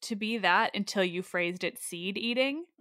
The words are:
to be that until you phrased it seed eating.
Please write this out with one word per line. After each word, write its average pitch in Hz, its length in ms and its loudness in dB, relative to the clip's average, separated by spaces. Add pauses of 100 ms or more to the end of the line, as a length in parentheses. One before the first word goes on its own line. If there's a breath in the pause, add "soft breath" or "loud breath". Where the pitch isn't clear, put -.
to - 140 -4
be 220 220 -2
that 190 360 6
until 202 300 0
you 175 180 0
phrased 180 420 -2
it - 160 -4
seed 180 360 -6
eating. 262 480 0 (160)